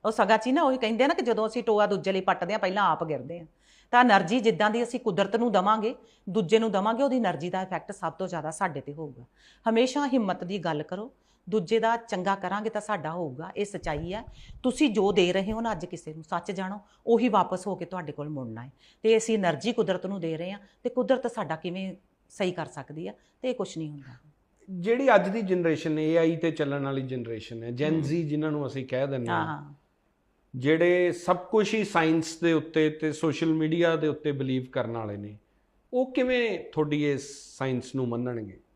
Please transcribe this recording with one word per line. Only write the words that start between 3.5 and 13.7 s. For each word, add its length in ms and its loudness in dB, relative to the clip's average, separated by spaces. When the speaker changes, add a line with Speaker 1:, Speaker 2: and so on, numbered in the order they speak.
Speaker 1:
ਤਾਂ 140 8
ਏਨਰਜੀ 360 6
ਜਿੱਦਾਂ 300 4
ਦੀ 120 -2
ਅਸੀਂ 180 -4
ਕੁਦਰਤ 360 0
ਨੂੰ 160 2
ਦੇਵਾਂਗੇ, 420 2
ਦੂਜੇ 300 2
ਨੂੰ 140 2
ਦੇਵਾਂਗੇ, 300 0
ਉਹਦੀ 160 2
ਏਨਰਜੀ 320 -2
ਦਾ 120 -2
ਇਫੈਕਟ 300 -6
ਸਭ 200 -6
ਤੋਂ 140 -6
ਜ਼ਿਆਦਾ 240 -6
ਸਾਡੇ 300 -4
ਤੇ 140 -12
ਹੋਊਗਾ। 300 -14
ਹਮੇਸ਼ਾ 360 2
ਹਿੰਮਤ 380 0
ਦੀ 140 -6
ਗੱਲ 240 -2
ਕਰੋ, 300 -10
ਦੂਜੇ 280 2
ਦਾ 180 2
ਚੰਗਾ 380 -2
ਕਰਾਂਗੇ 360 -4
ਤਾਂ 100 -4
ਸਾਡਾ 300 -6
ਹੋਊਗਾ, 460 -8
ਇਹ 80 -2
ਸੱਚਾਈ 500 -6